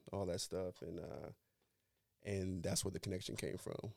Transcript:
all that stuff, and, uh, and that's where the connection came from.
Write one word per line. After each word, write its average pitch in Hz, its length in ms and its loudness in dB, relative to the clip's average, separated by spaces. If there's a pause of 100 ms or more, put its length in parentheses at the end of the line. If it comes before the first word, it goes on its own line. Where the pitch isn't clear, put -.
(120)
all 98 140 2
that 90 140 2
stuff, 92 420 0
and, 85 180 -4
uh, - 280 -6 (960)
and 95 380 2
that's - 220 4
where 95 80 2
the 90 80 -4
connection - 340 0
came - 220 0
from. - 400 -4